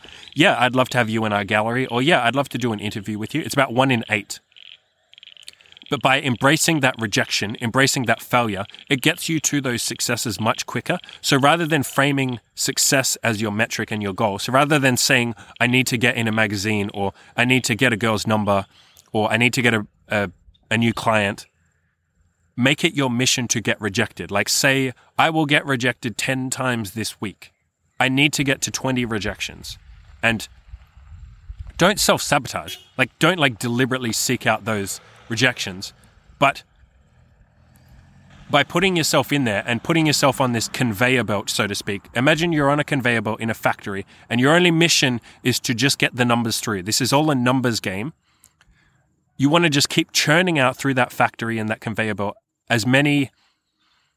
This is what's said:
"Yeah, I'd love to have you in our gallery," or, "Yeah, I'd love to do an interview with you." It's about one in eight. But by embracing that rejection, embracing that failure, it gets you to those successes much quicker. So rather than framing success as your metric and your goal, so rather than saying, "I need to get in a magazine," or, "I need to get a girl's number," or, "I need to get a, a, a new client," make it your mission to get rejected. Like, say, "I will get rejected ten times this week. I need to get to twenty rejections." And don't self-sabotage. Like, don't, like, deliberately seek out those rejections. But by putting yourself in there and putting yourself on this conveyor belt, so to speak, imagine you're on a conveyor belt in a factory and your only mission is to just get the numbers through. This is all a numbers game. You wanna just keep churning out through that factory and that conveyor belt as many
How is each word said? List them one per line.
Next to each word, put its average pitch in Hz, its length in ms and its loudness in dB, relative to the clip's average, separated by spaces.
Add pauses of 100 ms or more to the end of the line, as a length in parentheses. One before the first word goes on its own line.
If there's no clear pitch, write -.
(340)
"Yeah, 156 260 2
I'd 123 160 2
love 127 140 2
to - 80 -2
have 117 120 0
you 110 160 -2
in 104 80 0
our 101 100 0
gallery," 110 420 0
or, 120 160 -4
"Yeah, 143 220 2
I'd 117 120 0
love 139 140 -2
to - 80 -8
do 120 160 -2
an 104 60 -6
interview 104 400 -6
with 107 160 -8
you." 156 60 -2
It's - 120 -8
about 135 200 2
one 131 180 4
in 113 180 2
eight. 107 300 -4 (1500)
But 139 120 -6
by 135 180 4
embracing 143 600 2
that 131 180 2
rejection, 110 600 -2
embracing 131 440 2
that 110 180 0
failure, 110 420 0 (280)
it 135 100 0
gets 165 260 0
you 160 120 -2
to 147 200 -2
those 123 220 -4
successes - 580 -4
much 110 280 -2
quicker. 165 320 -4 (200)
So - 160 0
rather 151 300 4
than 151 160 0
framing 135 580 -2 (140)
success - 680 0
as 113 180 0
your 110 100 -2
metric 110 380 -4
and 107 100 -4
your 101 140 -4
goal, 104 240 -2
so 120 160 -6
rather 147 240 4
than 131 200 2
saying, 120 360 2 (260)
"I 117 60 2
need 123 220 2
to 131 100 -2
get 120 180 0
in 113 120 -2
a 107 40 -2
magazine," 107 640 -2
or, 98 200 -4 (220)
"I 120 80 2
need 127 200 4
to 123 100 -2
get 120 180 2
a 110 60 -2
girl's 110 300 0
number," 101 400 0 (440)
or, 110 200 0
"I 110 60 2
need 120 160 2
to 131 100 -2
get 120 100 4
a, 107 140 -2 (220)
a, 101 200 -2 (400)
a 110 80 0
new 117 160 2
client," 104 540 -2 (1080)
make 131 280 0
it 170 100 0
your 139 160 0
mission 120 380 0
to - 120 -2
get 107 220 -4
rejected. 101 480 -4
Like, 101 180 -2
say, 135 460 0 (240)
"I 147 140 4
will 160 160 0
get 147 180 2
rejected 127 540 -2
ten 131 320 -4
times 120 400 -4
this - 280 -8
week. - 320 -10 (480)
I 131 100 2
need 139 240 2
to 147 100 -2
get 135 180 0
to - 80 -4
twenty 127 360 -2
rejections." 101 760 -8 (420)
And 113 260 0 (1300)
don't 190 200 4
self-sabotage. 123 800 -2 (180)
Like, 127 220 -2
don't, 175 220 2
like, 135 180 2
deliberately 123 560 -2
seek - 320 -2
out 110 200 0
those 101 360 -4 (280)
rejections. 110 640 -2 (460)
But 139 240 2 (1900)
by 143 140 4
putting 185 320 0
yourself 151 360 2
in 143 120 0
there 107 240 0
and 120 160 -2
putting 165 240 2
yourself 139 340 2
on 127 120 0
this 113 140 -2
conveyor 123 560 0
belt, 117 280 -4
so 107 160 0
to 98 80 -4
speak, 101 260 -6 (140)
imagine 156 360 2
you're 147 200 2
on 147 80 0
a 147 40 -2
conveyor 117 380 0
belt 107 180 -6
in 113 120 -4
a - 20 -2
factory 101 540 -4 (200)
and 117 140 0
your 143 140 4
only 175 160 4
mission 160 500 2 (220)
is 123 160 0
to - 160 -2
just 135 240 0
get 131 160 0
the 123 100 2
numbers 117 340 0
through. 101 220 -4
This 101 180 -4
is 127 140 0
all 151 160 2
a 143 60 0
numbers 123 440 0
game. 104 340 -8 (1200)
You 135 120 2
wanna 170 200 4
just 143 180 0
keep - 240 -2
churning 165 460 2
out 127 200 2
through 135 180 0
that 123 160 0
factory 113 480 -2
and 107 100 -4
that 110 100 -4
conveyor 110 360 -4
belt 101 200 -6 (320)
as 117 200 0
many 143 420 4 (880)